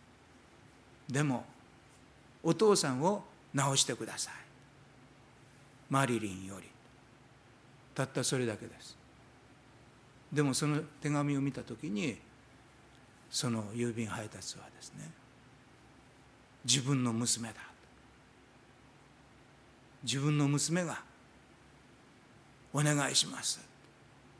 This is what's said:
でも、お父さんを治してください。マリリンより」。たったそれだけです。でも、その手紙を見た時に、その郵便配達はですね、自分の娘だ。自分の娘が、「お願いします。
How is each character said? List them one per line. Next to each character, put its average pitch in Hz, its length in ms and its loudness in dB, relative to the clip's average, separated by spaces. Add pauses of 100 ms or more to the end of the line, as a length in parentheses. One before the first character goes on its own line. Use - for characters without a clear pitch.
(1080)
で 135 140 2
も、 131 220 0 (1000)
お 165 120 4
父 208 220 8
さ 143 160 2
ん 127 100 -2
を 202 200 2 (320)
治 139 60 2 (160)
し - 80 6
て 131 100 -2
く 110 120 -8
だ 101 100 -10
さ - 140 -6
い。 - 140 -16 (1500)
マ 135 160 4
リ 120 120 2
リ 101 140 -6
ン 95 140 -10
よ 95 140 -12
り」。 - 80 -18 (1300)
た 135 100 -2
っ 127 40 -4
た 131 160 -2
そ 139 120 0
れ 127 100 2
だ 107 100 -2
け - 100 -12
で - 140 -16
す。 - 160 -18 (1400)
で 147 100 2
も、 135 120 2
そ 151 120 0
の 147 140 2 (200)
手 147 100 -2
紙 147 260 2
を 139 40 0
見 139 120 0
た 123 100 -8
時 120 260 -10
に、 175 300 -2 (1120)
そ - 200 -2
の 110 220 -2
郵 120 220 -2
便 113 140 -4
配 107 200 -8
達 - 300 -12
は - 120 -18
で - 120 -20
す - 120 -16
ね、 - 160 -14 (1500)
自 127 160 4
分 131 240 2
の 120 80 2
娘 113 380 0
だ。 107 40 -12 (2500)
自 127 160 -2
分 147 180 4
の 147 120 4
娘 151 360 2
が、 147 180 -6 (1700)
「お 143 80 2
願 147 300 4
い - 40 0
し - 140 2
ま - 140 -10
す。 - 180 -4 (800)